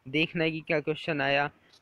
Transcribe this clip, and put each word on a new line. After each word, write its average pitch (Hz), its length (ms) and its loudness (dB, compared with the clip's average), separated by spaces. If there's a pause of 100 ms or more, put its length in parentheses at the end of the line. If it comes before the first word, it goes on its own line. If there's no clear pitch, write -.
देखना 160 380 0
है 160 80 2
कि 160 100 -6
क्या - 200 0
question 151 400 -2
आया 143 280 2 (320)